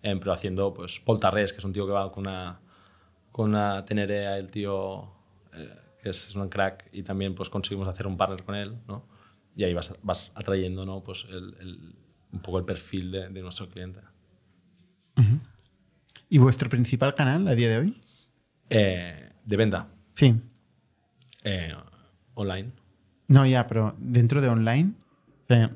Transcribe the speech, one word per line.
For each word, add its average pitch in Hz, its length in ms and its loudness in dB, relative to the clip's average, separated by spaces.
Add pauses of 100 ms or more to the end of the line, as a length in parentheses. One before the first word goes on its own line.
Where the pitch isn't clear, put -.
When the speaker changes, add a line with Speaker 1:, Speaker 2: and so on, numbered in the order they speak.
Speaker 1:
em, 98 160 -2
pero 98 140 -2
haciendo, 98 420 -2
pues, 87 240 -12
Poltarrés, 101 540 2
que - 60 -14
es 95 60 -12
un 98 80 -6
tío 98 140 -4
que 98 60 -4
va 98 180 -2
con 98 160 -10
una, 92 320 -10 (720)
con 107 200 0
una 101 340 0
Tenerea, 101 520 -2
el 95 140 -8
tío, 98 640 -6 (400)
eh, 80 160 -18 (340)
que 101 80 -6
es, - 180 -10
es 101 60 -16
un 98 140 -6
crack, 95 440 -2
y 98 120 -10
también, 98 320 -4
pues, 92 140 -8
conseguimos 98 380 -6
hacer 95 200 -8
un 95 80 -4
partner 92 280 -2
con 101 120 -8
él, 104 220 -10 (100)
¿no? 101 180 -14 (480)
Y 101 80 -4
ahí 90 120 0
vas, 85 280 -6
vas 95 320 -6
atrayendo, 95 500 -4
¿no? 95 200 -10
Pues 95 240 -14
el, 92 320 -14
el, 87 340 -18 (380)
un 92 80 -10
poco 90 180 -4
el 90 60 -2
perfil 92 480 -6
de, 92 160 -8
de 95 140 -14
nuestro 90 260 -14
cliente. 92 320 -14 (1160)
Speaker 2:
Ujú. 120 220 6 (920)
¿Y 156 80 8
vuestro 127 300 6
principal 123 460 0
canal 156 320 2
a 143 80 2
día 117 140 4
de 113 100 2
hoy? 175 240 -2 (680)
Speaker 1:
Eh, 87 600 0 (140)
¿de 104 120 -2
venta? 101 320 2 (260)
Speaker 2:
Sí. 127 200 8 (1080)
Speaker 1:
Eh, 85 300 -6 (600)
online. 98 360 -6 (580)
Speaker 2:
No, 135 160 8
ya, 127 220 4
pero 110 320 0
dentro 123 420 4
de 135 80 2
online, 120 440 2 (500)
o - 60 -20
sea 117 280 6